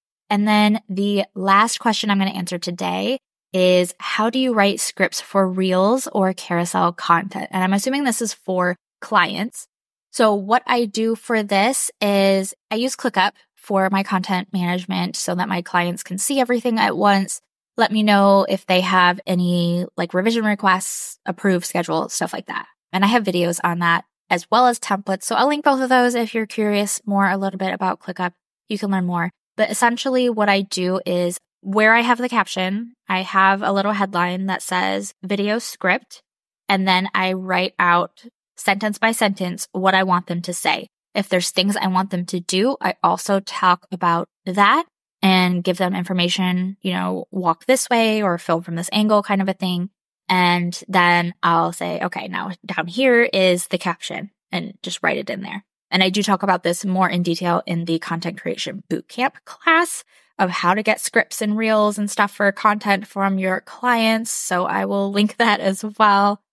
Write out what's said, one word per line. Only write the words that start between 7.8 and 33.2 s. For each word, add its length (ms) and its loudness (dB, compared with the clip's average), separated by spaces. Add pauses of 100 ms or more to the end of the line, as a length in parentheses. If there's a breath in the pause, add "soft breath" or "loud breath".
this 180 -2
is 120 -4
for 420 -2 (240)
clients. 680 -2 (440)
So 220 4
what 320 0
I 200 2
do 300 -2
for 280 -2
this 480 0 (100)
is 540 2 (160)
I 40 -4
use 200 -2
ClickUp 380 0 (220 soft breath)
for 360 0
my 100 2
content 500 -2
management 640 -2
so 200 -4
that 120 -2
my 140 -2
clients 400 -2
can 160 -10
see 220 -2
everything 400 0
at 180 0
once, 440 0 (360)
let 140 2
me 100 0
know 480 4
if 160 -4
they 160 2
have 460 4
any, 580 0 (100)
like, 200 -4
revision 280 0
requests, 840 -2
approved 400 0
schedule, 440 -4
stuff 240 -6
like 140 -10
that. 180 -10 (260)
And 140 0
I 20 4
have 160 2
videos 400 0
on 160 -2
that 240 2 (260)
as 200 -2
well 160 4
as 140 2
templates. 440 -4
So 120 -4
I'll 120 2
link 160 -2
both 160 2
of 100 -2
those 260 4
if 180 -2
you're 140 -4
curious 580 -2
more 240 2
a 80 0
little 220 -4
bit 140 -2
about 280 -4
ClickUp. 320 -6 (340)
You 120 -6
can 100 -4
learn 160 0
more. 240 -2 (260)
But 140 0
essentially 600 0
what 200 0
I 120 4
do 440 -2
is 320 -2 (240)
where 320 4
I 80 6
have 160 -2
the 100 -4
caption, 680 -4 (120)
I 140 -2